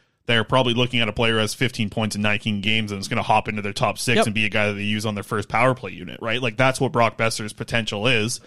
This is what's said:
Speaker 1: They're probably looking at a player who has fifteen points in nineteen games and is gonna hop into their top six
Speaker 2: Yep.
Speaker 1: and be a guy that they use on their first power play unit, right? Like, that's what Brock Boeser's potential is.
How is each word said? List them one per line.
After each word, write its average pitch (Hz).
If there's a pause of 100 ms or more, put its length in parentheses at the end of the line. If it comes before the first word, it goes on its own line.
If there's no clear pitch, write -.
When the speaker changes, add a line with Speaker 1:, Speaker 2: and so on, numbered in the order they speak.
(260)
Speaker 1:
They're 117
probably 123
looking 120
at 110
a 104
player 117
who 110
has 107
fifteen 117
points 107
in 104
nineteen 104
games 107
and 98
is 95
gonna 110
hop 107
into 107
their 98
top 101
six 120
Speaker 2:
Yep. 220
Speaker 1:
and 107
be 107
a 101
guy 107
that 104
they 101
use 107
on 110
their 98
first 104
power 123
play 104
unit, 90
right? 117
Like, 117
that's 131
what 127
Brock 117
Boeser's 113
potential 113
is. 117